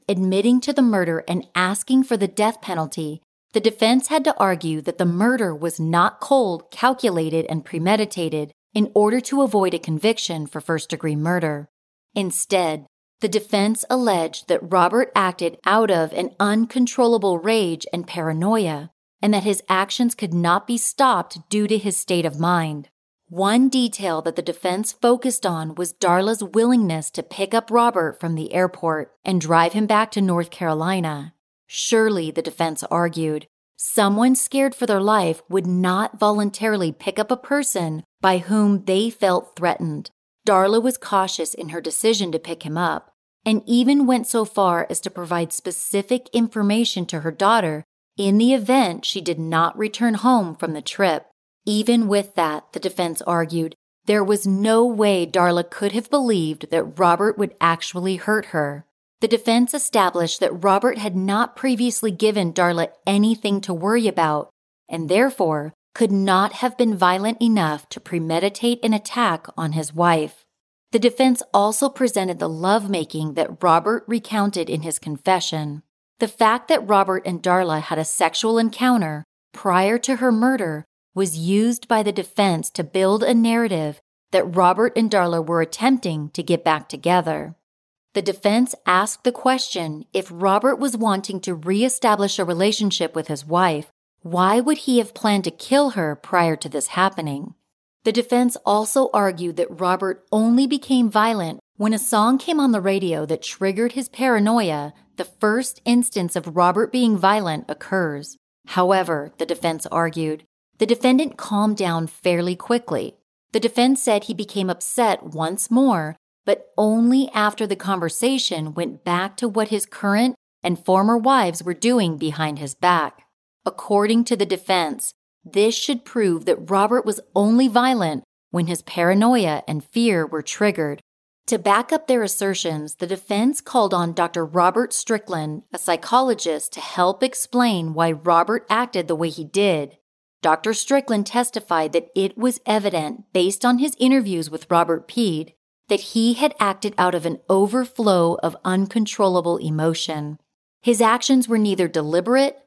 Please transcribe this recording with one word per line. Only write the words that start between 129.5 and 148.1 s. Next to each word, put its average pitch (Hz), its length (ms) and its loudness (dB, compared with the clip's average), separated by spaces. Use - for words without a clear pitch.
and 151 160 -6
fear 214 420 0
were 151 180 -6
triggered. 160 580 -2
To 220 100 0
back 208 340 2
up 311 140 -2
their 247 160 2
assertions, 180 720 -4
the 180 140 -8
defense 208 520 -2
called 208 320 0
on 170 200 0
Doctor 170 320 -2
Robert 180 480 0
Strickland, 165 800 -6
a 175 60 -8
psychologist, 175 960 0
to 160 60 -14
help 185 440 0
explain 226 680 -2
why 165 180 2
Robert 170 580 0
acted 214 380 -2
the 165 80 0
way 165 120 -2
he 156 140 -10
did. 156 560 -2
Doctor 165 320 2
Strickland 240 540 0
testified 180 640 -2
that 165 220 0
it 190 240 -2
was 240 260 -2
evident, 185 680 -2
based 185 320 0
on 247 140 4
his 285 200 -2
interviews 202 500 2
with 156 220 -12
Robert 170 380 2
Peede, 165 460 -4
that 202 120 2
he 226 340 2
had 294 260 0
acted 202 380 -2
out 180 160 2
of 165 120 -4
an 165 220 -6
overflow 196 920 2